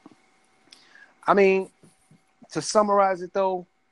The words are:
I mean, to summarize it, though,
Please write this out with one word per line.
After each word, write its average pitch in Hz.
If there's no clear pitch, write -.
I 170
mean, 190
to 156
summarize 202
it, 180
though, 190